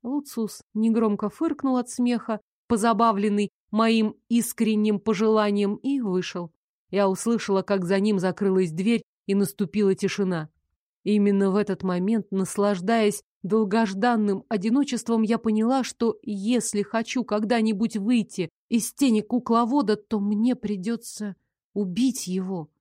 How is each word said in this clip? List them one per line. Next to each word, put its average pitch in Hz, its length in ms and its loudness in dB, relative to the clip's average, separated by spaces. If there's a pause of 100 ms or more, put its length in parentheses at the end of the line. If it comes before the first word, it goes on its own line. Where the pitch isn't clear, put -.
Луциус 240 580 -6 (120)
негромко 214 560 0
фыркнул 277 480 -2
от 247 120 -4
смеха, 240 520 -2 (260)
позабавленный 214 840 2 (200)
моим 220 440 2 (120)
искренним 214 720 0
пожеланием, 208 760 2
и 277 260 -2
вышел. 180 500 -4 (380)
Я 196 200 2
услышала, 196 520 0
как 190 240 -2
за 196 140 2
ним 202 200 2
закрылась 185 520 0
дверь, 190 320 0 (220)
и 196 100 0
наступила 202 580 0
тишина. 185 560 -2 (540)
Именно 202 480 4
в 185 40 0
этот 196 280 -2
момент, 190 480 0
наслаждаясь 202 920 0 (200)
долгожданным 208 1040 0
одиночеством, 233 720 0
я 220 160 0
поняла, 226 460 0
что - 380 -2
если 208 600 -2
хочу 226 420 -4
когда-нибудь 220 720 0
выйти 202 520 -2 (200)
из - 240 -2
тени 226 280 2
кукловода, 233 760 0
то 214 240 -6
мне 214 360 0
придётся 208 800 -8 (380)
убить 208 540 -2
его. 185 420 -4 (120)